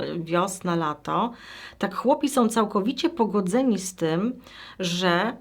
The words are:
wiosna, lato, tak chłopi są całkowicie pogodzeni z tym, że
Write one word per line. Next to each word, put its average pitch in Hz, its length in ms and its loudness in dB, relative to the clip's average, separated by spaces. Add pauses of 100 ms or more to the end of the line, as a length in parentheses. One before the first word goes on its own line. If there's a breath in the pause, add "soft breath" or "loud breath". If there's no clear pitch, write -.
(200)
wiosna, 175 560 -2
lato, 165 580 -2 (440 loud breath)
tak 202 180 -4
chłopi 285 340 0
są 240 200 4
całkowicie 220 600 0
pogodzeni 208 680 2
z - 160 -8
tym, 180 440 0 (400 loud breath)
że 180 600 2